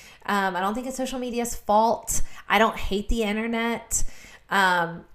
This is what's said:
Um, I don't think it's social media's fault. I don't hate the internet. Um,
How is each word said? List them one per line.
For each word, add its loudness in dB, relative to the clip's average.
Um, 0
I -2
don't -2
think -6
it's -8
social -6
media's -4
fault. 2
I 4
don't 4
hate -2
the 0
internet. -2
Um, 0